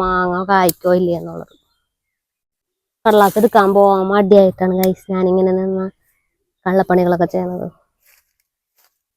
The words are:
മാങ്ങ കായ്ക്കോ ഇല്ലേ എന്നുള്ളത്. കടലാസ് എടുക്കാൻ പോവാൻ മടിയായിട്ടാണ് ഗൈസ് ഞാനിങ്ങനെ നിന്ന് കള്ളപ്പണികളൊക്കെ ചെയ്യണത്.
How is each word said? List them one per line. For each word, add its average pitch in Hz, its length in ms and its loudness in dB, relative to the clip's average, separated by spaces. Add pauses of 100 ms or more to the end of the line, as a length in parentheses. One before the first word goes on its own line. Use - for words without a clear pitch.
മാങ്ങ 185 480 -4
കായ്ക്കോ 180 460 0
ഇല്ലേ 180 260 0
എന്നുള്ളത്. 170 340 -16 (1500)
കടലാസ് 208 340 2
എടുക്കാൻ 202 360 2
പോവാൻ 196 340 2
മടിയായിട്ടാണ് 190 720 2
ഗൈസ് 185 320 -6
ഞാനിങ്ങനെ 185 400 0
നിന്ന് 190 340 -4 (800)
കള്ളപ്പണികളൊക്കെ 180 680 0
ചെയ്യണത്. 180 340 -6 (1500)